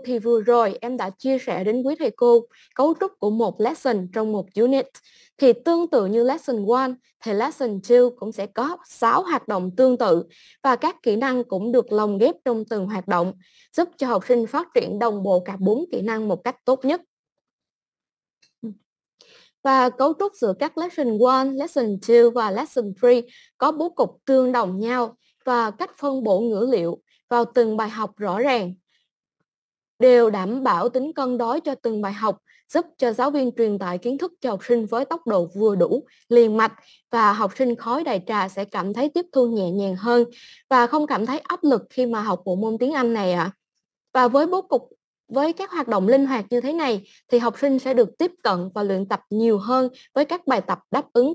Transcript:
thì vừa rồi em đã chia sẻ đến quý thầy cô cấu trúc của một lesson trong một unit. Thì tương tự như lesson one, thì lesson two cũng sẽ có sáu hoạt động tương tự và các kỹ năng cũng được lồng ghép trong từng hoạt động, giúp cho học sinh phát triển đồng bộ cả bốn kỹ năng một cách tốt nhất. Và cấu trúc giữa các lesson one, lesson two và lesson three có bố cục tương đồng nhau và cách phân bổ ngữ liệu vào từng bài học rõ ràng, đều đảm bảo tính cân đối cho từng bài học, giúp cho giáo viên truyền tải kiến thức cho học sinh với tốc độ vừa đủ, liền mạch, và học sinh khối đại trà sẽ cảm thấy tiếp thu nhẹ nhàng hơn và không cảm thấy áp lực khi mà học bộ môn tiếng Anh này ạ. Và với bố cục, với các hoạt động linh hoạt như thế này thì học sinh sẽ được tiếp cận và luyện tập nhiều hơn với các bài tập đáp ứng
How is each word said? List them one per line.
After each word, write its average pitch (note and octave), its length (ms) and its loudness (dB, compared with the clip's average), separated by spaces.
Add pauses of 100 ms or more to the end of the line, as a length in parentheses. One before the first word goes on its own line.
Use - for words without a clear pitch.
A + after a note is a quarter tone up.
thì B3 140 -4
vừa A3+ 220 2
rồi A3+ 400 2
em B3 160 -8
đã G3 120 -6
chia C4 300 -2
sẻ F#3+ 240 -6
đến A3 180 -2
quý C4+ 180 -2
thầy C4+ 120 -2
cô A#3 300 4 (340)
cấu D4+ 240 2
trúc F#4+ 200 -2
của G#3 100 -2
một G#3+ 320 -2
lesson A3+ 520 -2
trong A3 180 -4
một G3+ 140 -4 (100)
unit. B3+ 300 2 (520)
Thì B3+ 160 6
tương E4+ 360 -2
tự A3+ 160 2
như A3 180 0
lesson B3 440 -2
one, B3+ 240 0 (320)
thì A3+ 100 -6
lesson A3 500 -4
two B3 320 4
cũng G#3+ 160 -10
sẽ G#3 140 -10
có C#4 320 -6 (100)
sáu B3 360 0
hoạt E4 240 -4
động F#3 300 -4
tương B3+ 200 4
tự F3 260 2 (400)
và C4 120 2
các D#4+ 280 -4
kỹ G#3 120 0
năng B3+ 280 -2
cũng G#3 280 -6
được A#3+ 200 0
lồng G#3 260 0
ghép C4+ 180 2 (100)
trong A3+ 200 -4
từng G#3 220 -6
hoạt G3 200 -8
động, F#3 260 0 (440)
giúp F4 200 0
cho C4 100 -4
học A3 200 -2
sinh A#3+ 200 2
phát D#4+ 260 -4
triển G3+ 260 -2
đồng G#3+ 240 -2
bộ F#3+ 160 2
cả G3 200 -8
bốn G#3+ 320 0
kỹ G3 100 -4
năng A3 260 -4
một F#3+ 160 -4
cách C4 120 -6 (100)
tốt C4 200 0
nhất. E4 160 0 (2500)
Và C4 260 4
cấu C4+ 300 0
trúc G4+ 160 -4
giữa G#3 240 0
các D4+ 180 -4
lesson D4 420 -2
one, C4 260 4
lesson C4+ 560 -4
two A#3 300 6
và A3+ 200 -2
lesson G#3+ 500 -4
three B3 200 4 (360)
có C#4+ 140 2
bố D#4 180 -4
cục - 360 -2
tương B3+ 260 4
đồng G3 280 -2
nhau A#3 380 -4 (280)
và A#3 260 0
cách E4+ 260 -10
phân C4+ 260 -4
bổ G3+ 160 2
ngữ A3+ 320 -2
liệu E3+ 300 0 (280)
vào A#3+ 160 2
từng A3+ 320 0
bài G#3+ 120 -2
học A3 280 -8
rõ G3+ 220 -4
ràng, A#3 340 0 (1300)
đều A#3+ 300 6
đảm G#3 340 -4
bảo G3+ 260 0
tính C4+ 240 -4
cân B3+ 240 -4
đối A#3+ 240 -2
cho C#4 140 -6
từng A3 260 -6
bài G3+ 120 -6
học, G#3 240 -2 (360)
giúp E4+ 120 0 (120)
cho A#3 160 0
giáo B3 180 -2
viên C4+ 260 0
truyền G#3 220 0
tải F3+ 180 -6
kiến B3 200 -6
thức F4 240 -8
cho B3+ 80 -4
học G3 160 -8
sinh A#3 200 2
với A#3 200 -4
tốc E4 220 -8
độ F#3 280 0
vừa G3+ 200 2
đủ, F3+ 280 0 (260)
liền A3+ 280 6
mạch, - 160 0 (380)
và G#3+ 220 4
học G#3 240 -2
sinh B3 180 0
khối A#3 280 -4
đại G3+ 240 -4
trà G3+ 220 -2
sẽ G3 160 -8
cảm G3 280 -6
thấy C4 160 -2
tiếp F4 240 -4
thu B3 140 4
nhẹ G3+ 240 -2
nhàng G3 240 -2
hơn A#3+ 280 2 (460)
và A#3+ 180 4
không D4+ 200 -2
cảm A3+ 180 -4
thấy B3+ 140 -4
áp - 240 -6
lực C4 260 2
khi B3+ 160 -2
mà A3+ 160 -2
học G3+ 240 -4
bộ F#3 100 -2
môn A3 220 -4
tiếng B3+ 160 -2
Anh A#3+ 200 0
này G3 200 0
ạ. F3 180 -2 (600)
Và B3+ 140 4
với C#4 200 2
bố F#4 140 -2
cục, - 280 -4 (380)
với C#4+ 260 -2
các F#4+ 180 -12
hoạt E4 160 -6
động G3 200 0
linh C4+ 180 4
hoạt B3 240 -4
như A#3+ 120 -2
thế C4+ 120 -4
này C4 340 -4 (200)
thì - 120 2
học A#3 200 -4
sinh C4+ 200 2
sẽ C4 140 -2
được A#3 240 2
tiếp F4 140 -2 (120)
cận F#3 320 -2
và G#3 80 -4
luyện G3 220 -2
tập G3 240 -4
nhiều A3 280 2
hơn B3+ 320 0 (240)
với C#4+ 120 2
các E4+ 220 -6
bài A#3+ 140 0
tập - 180 -6 (120)
đáp C#4+ 220 -2
ứng C4 220 2